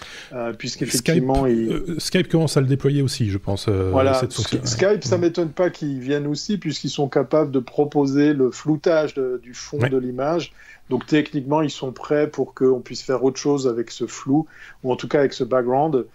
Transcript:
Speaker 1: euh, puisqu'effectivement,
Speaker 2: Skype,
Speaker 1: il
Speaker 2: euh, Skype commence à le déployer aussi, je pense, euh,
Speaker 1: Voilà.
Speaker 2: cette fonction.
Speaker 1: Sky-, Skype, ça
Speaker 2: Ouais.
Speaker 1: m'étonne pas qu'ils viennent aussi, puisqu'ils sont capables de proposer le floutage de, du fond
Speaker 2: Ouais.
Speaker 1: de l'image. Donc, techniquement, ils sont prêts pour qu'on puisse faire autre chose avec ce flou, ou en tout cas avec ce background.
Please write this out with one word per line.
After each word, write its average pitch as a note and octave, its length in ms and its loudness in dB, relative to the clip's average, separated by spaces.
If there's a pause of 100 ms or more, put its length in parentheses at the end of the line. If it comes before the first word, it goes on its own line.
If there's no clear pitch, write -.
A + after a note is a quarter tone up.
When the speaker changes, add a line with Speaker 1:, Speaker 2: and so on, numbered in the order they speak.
(320)
Speaker 1:
euh, A#2 220 -6
puisqu'effectivement, C3 920 0
Speaker 2:
Skype, A#2 120 4
Speaker 1:
il A2+ 140 0
Speaker 2:
euh, D3+ 280 -4
Skype - 300 0
commence E3 260 2
à C#3+ 60 4
le C3 60 2
déployer C#3 340 2
aussi, B2 300 0
je G2 80 0
pense, - 280 -4
euh, F#2+ 240 2
Speaker 1:
Voilà. C3+ 220 4
Speaker 2:
cette B2 200 0
fonction. - 300 -2
Speaker 1:
Sky-, B2+ 40 -4
Skype, F#3+ 360 2
ça F3+ 120 0
Speaker 2:
Ouais. F3 60 2
Speaker 1:
m'étonne E3+ 280 2
pas F3+ 220 0
qu'ils C#3 280 -4
viennent C#3+ 280 -2
aussi, E3+ 320 -2
puisqu'ils D3 300 -4
sont C#3+ 200 -2
capables D3+ 400 2
de C3 100 0
proposer C#3+ 760 2
le C3 180 2
floutage D#3 640 0
de, B2+ 260 -4
du B2 140 -20
fond - 240 -8
Speaker 2:
Ouais. B2 100 2
Speaker 1:
de C3 80 2
l'image. C3 560 -2 (380)
Donc, B2+ 160 -2
techniquement, D3+ 560 0
ils C#3 80 -2
sont C3 200 -8
prêts D3+ 380 0
pour C3+ 240 -4
qu'on C3 260 2
puisse A#2 220 -12
faire B2+ 220 -2
autre C3 160 0
chose C#3+ 280 0
avec A#2 220 -2
ce - 160 -8
flou, C#3 400 0 (380)
ou B2+ 80 0
en A#2+ 40 0
tout A#2+ 120 -6
cas D3+ 140 0
avec C3 120 2
ce C#3 100 -4
background. B2+ 720 0